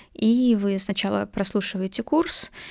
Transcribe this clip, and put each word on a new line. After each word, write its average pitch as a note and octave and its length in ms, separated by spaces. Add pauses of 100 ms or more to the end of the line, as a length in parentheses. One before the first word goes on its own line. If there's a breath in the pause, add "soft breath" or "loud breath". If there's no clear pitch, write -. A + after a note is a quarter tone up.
(120)
и A#3+ 480
вы G3 180
сначала G3 480
прослушиваете F#3+ 760
курс, - 500 (180 loud breath)